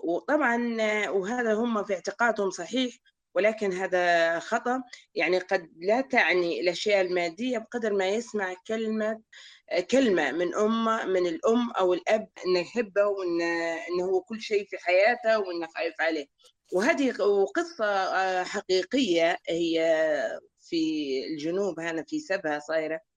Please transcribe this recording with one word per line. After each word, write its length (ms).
وطبعا، 760
آه، 320
وهذا 420
هم 300
في 100
اعتقادهم 560
صحيح، 460
ولكن 380
هذا 680
خطأ. 440
يعني 240
قد 320
لا 200
تعني 600
الأشياء 400
المادية 580
بقدر 340
ما 160
يسمع 460
كلمة، 560
آه، 100
كلمة 520
من 220
أم، 300
من 140
الأم 440
أو 240
الأب 340
إنه 140
يحبه 460
وإن، 340
إنه 140
هو 160
كل 200
شيء 260
في 120
حياته 600
وإنه 280
خايف 240
عليه. 260
وهذه 400
ق-، 80
وقصة، 680
آه، 580
حقيقية 960
هي 320
في 160
الجنوب 480
هنا 280
في 120
سبها 380
صايرة. 420